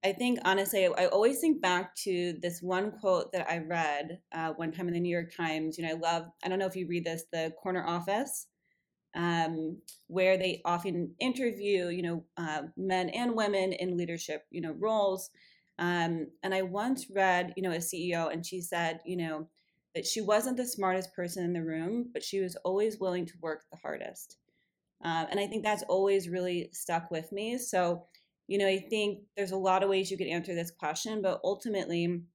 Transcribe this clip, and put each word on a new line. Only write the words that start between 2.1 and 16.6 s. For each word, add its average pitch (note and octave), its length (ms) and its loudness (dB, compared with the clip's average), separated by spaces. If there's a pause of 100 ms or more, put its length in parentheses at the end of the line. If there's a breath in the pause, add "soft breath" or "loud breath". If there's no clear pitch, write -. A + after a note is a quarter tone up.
this F3 220 -4
one F#3 300 0
quote F#3+ 400 2
that F3+ 180 -2
I E3+ 80 0
read, D#3+ 600 -2 (120)
uh, D#3+ 200 -2
one D#3+ 180 -4
time F3 160 -4
in F3 80 0
the E3+ 60 0
New F3 100 0
York E3+ 260 -2
Times. D#3+ 400 -2
You E3 80 -6
know, D#3+ 60 -2
I D#3+ 80 -2
love, E3+ 280 0 (180)
I F3 40 -2
don't F#3 120 0
know F#3+ 60 0
if F#3 100 -4
you F#3 100 -4
read E3+ 180 -2
this, E3 280 -4
The E3 280 -2
Corner F#3 240 -2
Office, F#3+ 600 -2 (680)
um, E3 640 0 (300)
where F#3 320 4
they F#3 260 -2
often F3 560 0
interview, G3+ 680 0
you F3 140 -2
know, E3+ 220 -2 (120)
uh, D#3 260 -2 (140)
men F#3 340 0
and A#3+ 240 -2
women G3+ 380 2
in F3+ 240 -2
leadership, E3+ 540 -4
you E3+ 120 -6
know, D#3+ 160 -4
roles. G3+ 520 2 (480 soft breath)
Um, E3+ 500 0 (140)
and F#3+ 120 0
I F#3+ 80 2